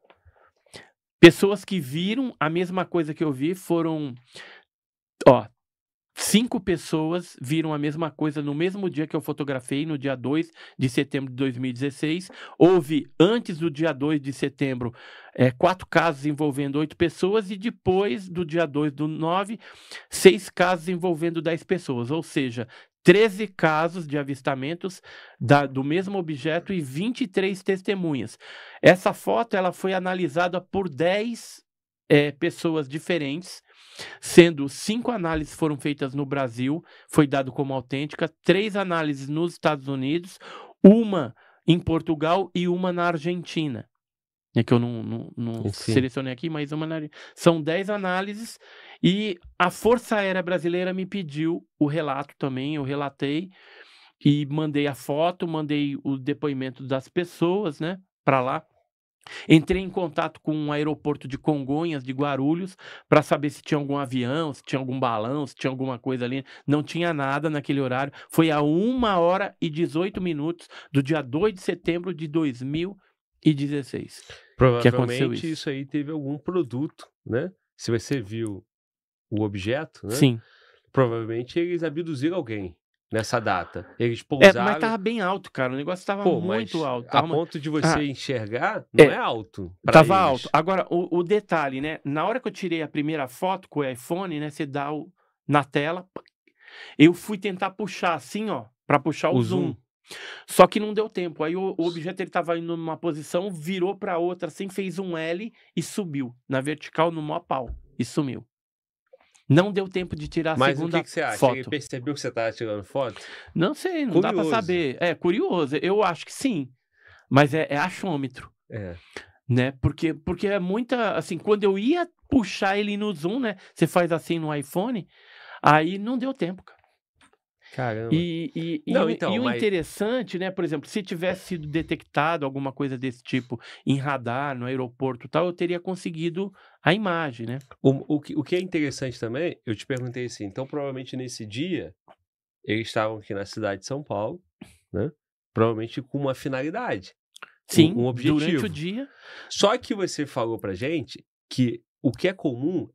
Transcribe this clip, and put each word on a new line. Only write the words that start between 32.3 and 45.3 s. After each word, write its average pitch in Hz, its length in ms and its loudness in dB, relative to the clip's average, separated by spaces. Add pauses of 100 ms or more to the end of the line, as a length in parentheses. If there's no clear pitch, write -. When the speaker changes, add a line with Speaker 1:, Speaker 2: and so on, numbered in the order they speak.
Speaker 1:
pessoas 160 560 -2
diferentes, 156 720 -6 (580)
sendo 165 460 6
cinco 226 440 -4
análises 160 420 -4
foram 151 240 -2
feitas 143 360 -6
no 139 120 -4
Brasil, 135 580 -4 (260)
foi 151 180 6
dado 135 240 0
como 135 220 -4
autêntica, 139 580 -6 (120)
três 190 320 2
análises 160 540 -2
nos 165 240 -2
Estados 143 340 -2
Unidos, 139 520 -4 (440)
uma 196 520 8 (320)
em 170 120 6
Portugal 160 720 0
e 180 140 0
uma 180 260 0
na 175 120 0
Argentina. 160 800 -4 (680)
É 113 80 6
que - 100 2
eu 120 60 8
não, 120 240 -4
não, 113 340 -8